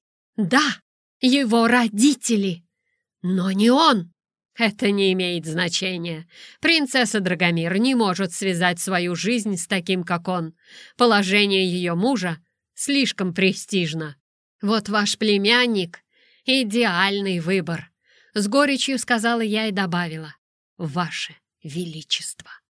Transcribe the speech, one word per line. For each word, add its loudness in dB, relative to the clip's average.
Да, 0
его 4
родители, 2
но 0
не 4
он. 4
Это 0
не 2
имеет -2
значения. -4
Принцесса 2
Драгомир 0
не 2
может 0
связать -2
свою -2
жизнь -2
с -8
таким, -2
как -4
он. -4
Положение 4
её -2
мужа -2
слишком -2
престижно. -2
Вот -2
ваш -2
племянник — 2
идеальный 0
выбор, -2
с 0
горечью 2
сказала 0
я -2
и -4
добавила: -4
«Ваше -6
Величество». -8